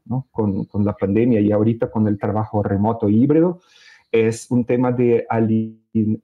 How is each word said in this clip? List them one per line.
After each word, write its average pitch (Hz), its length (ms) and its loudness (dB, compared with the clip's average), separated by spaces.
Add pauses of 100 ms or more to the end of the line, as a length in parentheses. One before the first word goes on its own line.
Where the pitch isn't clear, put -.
¿no?, 127 240 -6
con, 107 340 -2
con 101 220 -2
la 101 80 -2
pandemia 110 460 0
y 104 120 2
ahorita 113 380 0
con 107 180 0
el 104 100 -2
trabajo 107 440 -4
remoto 104 480 -2
híbrido, 156 500 2 (500)
es 113 400 0
un 123 140 0
tema 123 260 0
de 120 380 2
alien-, 110 960 -2